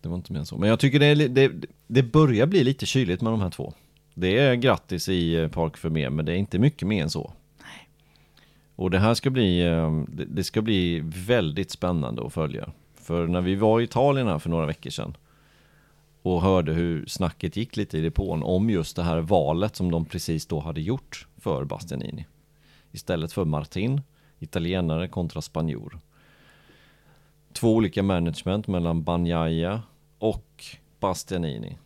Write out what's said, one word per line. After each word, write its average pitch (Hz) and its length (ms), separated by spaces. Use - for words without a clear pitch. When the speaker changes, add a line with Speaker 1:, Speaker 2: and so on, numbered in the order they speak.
Speaker 1:
Det 82 80
var 85 60
inte - 180
mer 76 60
än 76 60
så. - 120
Men 101 120
jag 117 100
tycker 143 200
det 147 60
är 147 100
li-, 151 120
det, 131 240
det 127 160
börjar 123 420
bli 175 180
lite 131 220
kyligt 90 360
med 113 120
de 110 80
här 90 80
två. - 240
Det 92 260
är 135 160
grattis 117 540
i, 85 260
eh, 80 120
Parc 80 300
Fermé, 80 320
men 78 160
det 82 80
är 90 40
inte 95 220
mycket 127 280
mer 101 160
än 80 60
så. - 240
Speaker 2:
Nej. - 320
Speaker 1:
Och 92 160
det 92 80
här 110 140
ska 135 160
bli, 101 380
eh, 82 240
det, 78 180
det 87 180
ska - 180
bli 90 440
väldigt 90 680
spännande 65 540
att - 80
följa. 78 360
För 85 260
när 87 140
vi 92 140
var 110 260
i - 20
Italien 131 440
här 85 120
för 82 100
några 82 160
veckor - 240
sedan, - 280
och 85 80
hörde 90 320
hur 85 320
snacket - 520
gick 113 200
lite 98 200
i 78 40
depån 82 420
om 92 260
just 87 260
det 87 80
här 82 160
valet 82 560
som 90 160
de 82 140
precis 80 420
då 80 120
hade 78 220
gjort - 460
för 73 260
Bastianini. 69 640
Istället 82 420
för 95 120
Martin, 92 560
italienare 85 680
kontra 82 340
spanjor. 78 580
Två 113 220
olika 104 280
management 92 640
mellan 85 360
Bagnaia 85 760
och - 460
Bastianini. 85 880